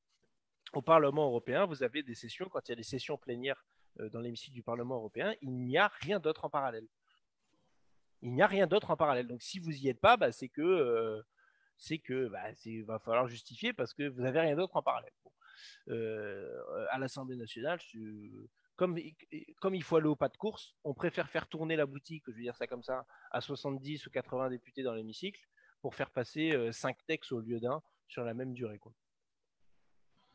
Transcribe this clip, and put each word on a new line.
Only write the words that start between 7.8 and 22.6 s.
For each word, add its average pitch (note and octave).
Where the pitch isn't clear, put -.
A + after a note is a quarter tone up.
Il B2
n'y C#3
a -
rien G3
d'autre F#3
en D3+
parallèle. B2+
Donc, A#2+
si -
vous E3
y C3+
êtes B2
pas, A3+
bah, D3
c'est B2+
que, D3
euh, A#2
c'est -
que, B2+
bah, G2
c'est, A2+
va A2
falloir A#2+
justifier A#2+
parce -
que C#3+
vous B2+
n'avez C3
rien D3+
d'autre F3+
en D3
parallèle. B2+
Bon. -
Euh, G2+
à C3
l'Assemblée C3
nationale, A#2+
je, -
comme, F3+
comme F#3+
il F3+
faut -
aller D#3
au D3+
pas C3+
de -
course, -
on C#3+
préfère E3
faire D#3
tourner D#3+
la D3
boutique, C#3+
je A#2+
veux A2+
dire A#2+
ça A#2+